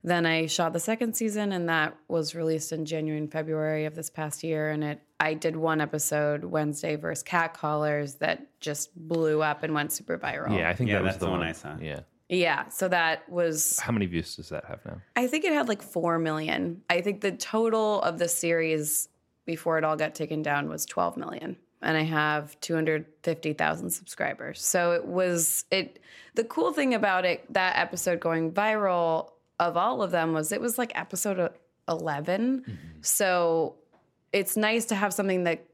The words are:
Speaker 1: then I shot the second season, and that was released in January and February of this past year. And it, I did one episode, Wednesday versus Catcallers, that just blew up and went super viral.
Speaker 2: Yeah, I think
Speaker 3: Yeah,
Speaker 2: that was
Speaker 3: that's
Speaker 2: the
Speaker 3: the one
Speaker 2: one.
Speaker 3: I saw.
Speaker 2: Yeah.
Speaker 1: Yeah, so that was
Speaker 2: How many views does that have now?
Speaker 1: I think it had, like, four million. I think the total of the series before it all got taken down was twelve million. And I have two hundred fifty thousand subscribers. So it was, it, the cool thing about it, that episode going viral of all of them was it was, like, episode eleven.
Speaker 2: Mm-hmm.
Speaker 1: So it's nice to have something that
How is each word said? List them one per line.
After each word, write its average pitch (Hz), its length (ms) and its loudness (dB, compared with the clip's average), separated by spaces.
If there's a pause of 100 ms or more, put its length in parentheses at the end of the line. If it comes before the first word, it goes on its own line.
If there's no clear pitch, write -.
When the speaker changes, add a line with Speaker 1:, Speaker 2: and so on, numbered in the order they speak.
Speaker 1:
then 170 220 4
I 160 200 4
shot 165 260 0
the 170 80 0
second 226 340 -2
season, 208 380 0
and 170 160 0
that 160 280 2 (120)
was 160 260 0
released 160 380 -2
in 160 140 -4
January 156 320 -2
and 151 120 -4
February 156 540 0
of 156 100 -4
this 160 160 -8
past 151 320 -6
year. 156 280 0
And 151 120 0
it, 147 180 -4 (200)
I 156 140 4
did 160 220 -2
one 160 240 2
episode, 151 640 0
Wednesday 151 520 -2
versus 160 260 -6
Catcallers, 151 960 -2
that 165 300 -2 (120)
just - 360 -6
blew 160 460 0
up 151 200 0
and 160 120 -2
went 147 180 0
super - 260 -4
viral. - 400 -2
Speaker 2:
Yeah, 82 100 2
I 90 60 2
think 117 160 0
Speaker 3:
Yeah, 101 60 4
Speaker 2:
that 92 80 2
was 95 80 2
Speaker 3:
that's - 80 -6
Speaker 2:
the 87 60 0
Speaker 3:
the 92 40 0
one 92 100 0
Speaker 2:
one. 82 80 -2
Speaker 3:
I 80 40 -6
saw. 76 280 -12
Speaker 2:
Yeah. 76 200 -8 (280)
Speaker 1:
Yeah, 170 400 0
so - 200 -2
that 165 400 0
was 170 500 0
Speaker 2:
How - 140 -2
many 101 140 2
views 85 300 -4
does - 120 -14
that 76 160 -8
have - 220 -12
now? - 160 -12 (120)
Speaker 1:
I 247 120 2
think 311 180 0
it 349 80 2
had, 277 160 0
like, 208 140 -2
four 170 360 0
million. 160 720 -2
I 175 140 4
think 202 180 -2
the 196 120 0
total 220 680 2
of 165 180 0
the 170 100 2
series 160 840 0 (340)
before 165 320 0
it 156 80 2
all 156 120 2
got 151 180 -2
taken 156 260 -4
down 147 280 0
was 156 180 -6
twelve 175 300 0
million. - 400 -8 (260)
And 160 140 2
I 156 80 2
have 151 560 0
two 170 140 -2
hundred 156 300 2 (180)
fifty 160 300 -2
thousand 160 380 0
subscribers. - 720 -6
So 175 280 4
it 170 120 0
was, 175 680 0
it, 190 280 -2 (360)
the 226 100 0
cool 330 280 0
thing 269 220 2
about 185 320 4
it, - 260 0
that 185 240 2
episode 175 440 0
going 165 320 0
viral 185 800 2 (260)
of 170 180 2
all 226 240 2
of 185 120 0
them 165 200 2
was 156 200 0
it - 80 -2
was, 226 180 -2
like, 233 160 -2
episode 185 560 -2 (380)
eleven. 170 720 0
Speaker 2:
Mm-hmm. 120 120 -10 (300)
Speaker 1:
So 175 720 2 (580)
it's 190 240 0
nice 220 300 2
to 220 80 0
have 196 180 2
something 190 320 2
that 165 300 0